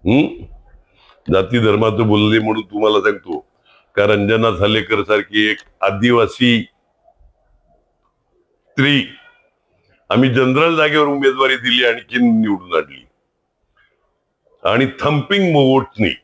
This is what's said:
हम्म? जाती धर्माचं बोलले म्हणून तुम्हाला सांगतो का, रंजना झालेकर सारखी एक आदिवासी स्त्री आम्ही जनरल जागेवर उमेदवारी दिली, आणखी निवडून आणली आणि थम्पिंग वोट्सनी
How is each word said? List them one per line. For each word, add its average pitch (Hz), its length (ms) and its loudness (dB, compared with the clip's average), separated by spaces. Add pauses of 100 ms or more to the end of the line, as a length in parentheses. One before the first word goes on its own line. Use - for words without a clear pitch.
हम्म? 123 400 0 (880)
जाती 95 260 0
धर्माचं 107 500 0
बोलले 107 300 2
म्हणून 110 240 -4
तुम्हाला 104 380 0
सांगतो 92 380 -2 (560)
का, 101 120 0
रंजना 107 440 0
झालेकर 101 520 -2
सारखी 104 440 -2
एक 104 120 -2 (220)
आदिवासी 113 880 0 (2000)
स्त्री 139 400 0 (1040)
आम्ही 123 240 2
जनरल 135 420 0
जागेवर 151 300 2
उमेदवारी 135 500 0
दिली, 123 280 0
आणखी 120 320 -4 (240)
निवडून 92 340 -4
आणली 71 320 -6 (1600)
आणि 113 220 0 (140)
थम्पिंग 156 560 0
वोट्सनी 131 680 0